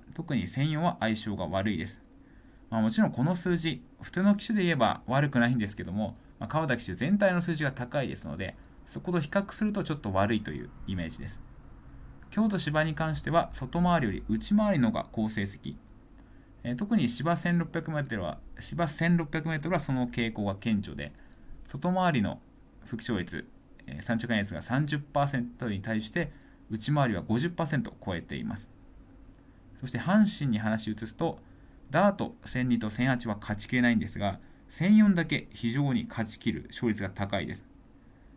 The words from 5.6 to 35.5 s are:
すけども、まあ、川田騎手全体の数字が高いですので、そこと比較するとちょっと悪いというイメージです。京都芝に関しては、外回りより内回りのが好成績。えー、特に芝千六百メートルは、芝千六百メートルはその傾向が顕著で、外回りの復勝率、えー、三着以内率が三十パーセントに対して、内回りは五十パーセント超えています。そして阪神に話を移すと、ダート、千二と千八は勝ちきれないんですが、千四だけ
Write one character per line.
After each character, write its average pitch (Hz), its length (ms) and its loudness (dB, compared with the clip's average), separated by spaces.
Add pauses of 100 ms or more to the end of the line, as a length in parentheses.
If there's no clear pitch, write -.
す 101 100 -6
け - 80 -8
ど 87 80 -6
も、 104 240 -2 (220)
ま - 80 -8
あ、 - 20 -6
川 156 180 0
田 123 100 0
騎 - 100 -6
手 - 80 -4
全 185 240 2
体 196 140 6
の 175 80 2
数 165 140 0
字 151 100 0
が 135 80 2
高 135 300 -4
い 113 60 -2
で 67 80 -6
す - 100 -10
の 76 100 -8
で、 92 200 -6 (280)
そ - 160 -12
こ 175 120 -4
と 170 80 2
比 143 80 -4
較 202 240 -2
す - 120 -4
る 208 80 0
と 208 120 -2
ち - 80 -4
ょ 151 40 -4
っ 143 40 -10
と 101 120 -4
悪 101 220 4
い 104 80 0
と - 80 -8
い 67 140 -8
う - 60 -14 (160)
イ 95 100 -4
メ 85 100 -4
ー - 20 -6
ジ - 100 -12
で - 100 -8
す。 - 140 -14 (880)
京 220 180 2
都 196 100 0
芝 156 260 2
に 160 100 -2
関 156 220 -2
し - 60 -6
て - 80 -4
は、 160 220 4
外 135 280 -2
回 175 220 6
り 120 40 2
よ 98 60 0
り - 160 -6
内 113 260 0
回 208 200 6
り 156 40 2
の 117 140 4
が - 200 -2
好 110 160 0
成 107 140 -2
績。 - 340 -8 (840)
え 120 100 -4
ー、 240 40 -4
特 220 200 0
に 143 120 4
芝 165 280 0
千 175 220 2
六 170 140 -2
百 165 180 -4
メ 151 100 -2
ー 139 60 -4
ト 127 100 -4
ル 95 60 -2
は、 76 160 -4 (200)
芝 165 300 -2
千 170 280 2
六 165 140 0
百 160 180 -2
メ 160 80 -2
ー 147 40 -4
ト 160 80 -4
ル 185 60 0
は 160 60 2
そ 139 120 -4
の 127 160 0
傾 117 240 -2
向 107 120 -4
が 98 120 0
顕 110 220 0
著 90 160 -6
で、 73 180 -8 (520)
外 - 280 -4
回 185 220 4
り 113 80 4
の - 180 -2 (440)
復 - 120 -10
勝 107 220 -2
率、 85 280 -6 (400)
え 76 140 -12
ー、 - 20 -12
三 113 160 0
着 - 80 -6
以 113 100 0
内 104 40 2
率 101 140 -4
が 78 60 -6
三 139 260 0
十 147 120 -2
パ 143 240 -2
ー 143 60 2
セ 135 100 -2
ン 120 80 -2
ト - 240 -6
に 98 100 -2
対 107 220 -2
し - 80 -8
て、 165 220 -2 (380)
内 110 220 -2
回 143 160 4
り 110 60 2
は 85 80 -2
五 107 160 2
十 160 120 0
パ 170 140 -2
ー - 20 -4
セ 143 120 0
ン 113 40 0
ト 107 120 -8 (100)
超 95 100 -4
え 82 60 -4
て - 160 -8
い 60 80 -6
ま 55 120 -4
す。 - 120 -12 (1120)
そ 127 60 -8
し - 40 -8
て 120 80 -4
阪 202 280 6
神 147 240 0
に 107 80 2
話 110 320 0
を - 20 0
移 113 140 -6
す - 100 -10
と、 - 220 -2 (520)
ダ 190 220 6
ー 196 40 -2
ト、 - 180 -4 (100)
千 127 240 -2
二 117 100 4
と 110 120 -2
千 123 160 0
八 123 220 0
は 104 120 -2
勝 104 180 -4
ち - 100 -8
き 131 80 0
れ 123 60 4
な 120 80 6
い 113 60 4
ん - 20 4
で 95 100 -2
す - 100 -10
が、 101 200 -2 (300)
千 196 280 4
四 208 180 8
だ 170 100 2
け - 260 -2